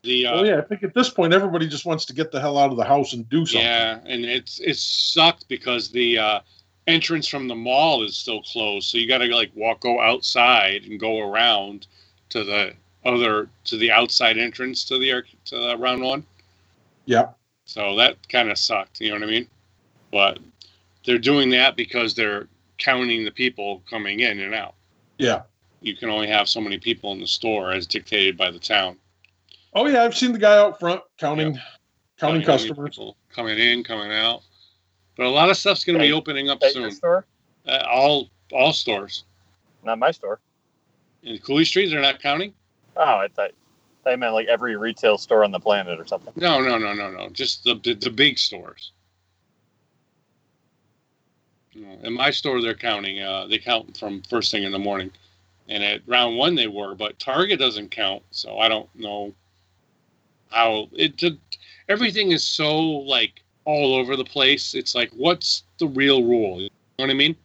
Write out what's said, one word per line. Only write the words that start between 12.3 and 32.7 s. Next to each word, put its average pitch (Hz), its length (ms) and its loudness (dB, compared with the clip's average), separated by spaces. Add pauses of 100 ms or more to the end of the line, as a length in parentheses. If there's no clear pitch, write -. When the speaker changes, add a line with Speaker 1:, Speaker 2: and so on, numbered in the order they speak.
Speaker 1:
to 107 140 -4
the 101 300 -2 (300)
other, 117 440 2 (160)
to 113 120 -6
the 113 140 2
outside 113 480 2
entrance 123 460 -6
to 131 140 -4
the 131 140 0
arc-, 123 140 -4 (200)
to 127 120 -12
the 120 180 -2
Round 127 260 -2
One. 135 220 -4 (800)
Speaker 2:
Yeah. 117 260 4 (340)
Speaker 1:
So 101 320 -4
that 120 200 4 (120)
kinda 113 280 0
sucked, - 440 -4
you 113 80 -4
know 104 80 -4
what 107 80 -6
I - 20 -6
mean? 113 220 -2 (640)
But 98 260 2 (680)
they're 123 140 2
doing 135 320 4
that 127 260 4
because 117 380 -2
they're 104 320 -4 (320)
counting 123 460 0
the 104 80 -4
people 101 580 -4
coming 104 300 -6
in 110 200 0
and 98 140 -6
out. 95 200 -8 (440)
Speaker 2:
Yeah. 120 240 0 (400)
Speaker 1:
You 107 140 -8
can 113 120 -8
only 107 200 -2
have 104 200 2
so 117 120 -2
many 101 180 -4
people 107 340 -4
in 95 80 -10
the 95 60 -10
store 101 460 -2
as 92 140 -4
dictated 98 520 -2
by 90 120 0
the 87 80 -16
town. 95 380 -2 (800)
Speaker 2:
Oh, 233 120 2
yeah, 254 160 4
I've 233 140 2
seen 247 160 0
the 226 60 -4
guy 208 180 8
out 208 240 6
front 175 220 -2 (160)
counting, 156 360 -2
Speaker 1:
Yeah. 123 60 -10 (580)
Speaker 2:
counting 160 220 2
Speaker 1:
Counting - 20 -4
Speaker 2:
customers. 143 540 0